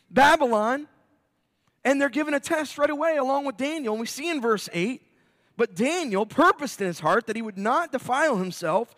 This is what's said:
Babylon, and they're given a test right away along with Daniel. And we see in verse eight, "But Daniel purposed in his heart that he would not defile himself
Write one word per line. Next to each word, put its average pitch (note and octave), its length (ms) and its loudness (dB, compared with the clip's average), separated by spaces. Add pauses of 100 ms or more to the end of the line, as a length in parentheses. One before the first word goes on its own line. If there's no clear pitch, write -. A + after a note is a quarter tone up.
(120)
Babylon, C4 760 4 (960)
and C#4 160 2
they're C#4 100 2
given D4 240 -2
a C#4 60 0
test D#4 380 -4
right D4 120 2
away D4+ 280 0
along C#4 280 0
with B3+ 120 -6
Daniel. C#4 360 -4
And A3 80 -4
we A#3 60 -6
see D4+ 220 -8
in D#4 120 -2
verse A3 320 0
eight, F#3+ 280 -4 (540)
"But A3 200 -2
Daniel A#3+ 500 0
purposed C#4+ 560 2
in F#3+ 60 -2
his E3+ 120 -6
heart F#3 280 0
that G#3+ 80 -6
he A3+ 60 -6
would G#3+ 160 -10
not C4+ 340 0
defile C4+ 460 0
himself F3+ 600 -2